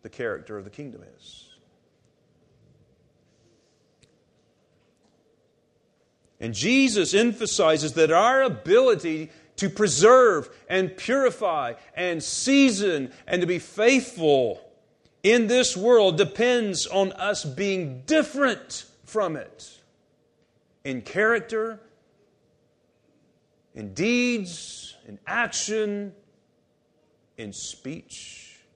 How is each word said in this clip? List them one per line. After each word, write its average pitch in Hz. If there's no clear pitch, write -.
the 113
character 104
of 98
the 101
kingdom 139
is. -
And 117
Jesus 208
emphasizes 190
that 160
our 233
ability 170
to 196
preserve 202
and 185
purify 202
and 170
season 202
and 180
to 175
be 175
faithful 160
in 226
this 247
world 202
depends 214
on 190
us 196
being 156
different 285
from 185
it -
in 131
character, 220
in 104
deeds, 214
in 101
action, 208
in 104
speech. -